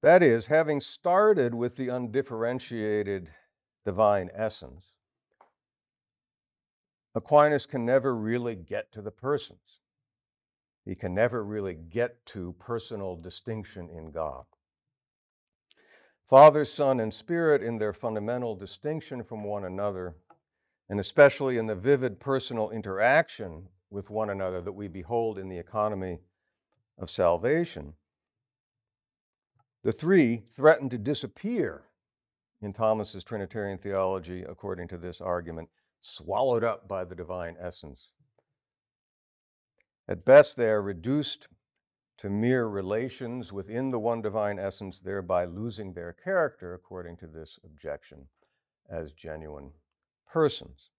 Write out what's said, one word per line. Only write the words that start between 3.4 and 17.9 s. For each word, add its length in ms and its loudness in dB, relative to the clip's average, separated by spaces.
divine 500 2
essence, 580 -8
Aquinas 500 4
can 220 -6
never 280 2
really 400 -4
get 380 -10
to 80 -16
the 100 -10
persons. 680 -8
He 100 -10
can 200 -8
never 280 0
really 320 -6
get 520 -6
to 320 -10
personal 580 -10
distinction 720 -12
in 240 -16
God. 320 -8
Father, 380 12
Son, 360 0
and 120 -2
Spirit 500 0
in 160 -4
their 140 0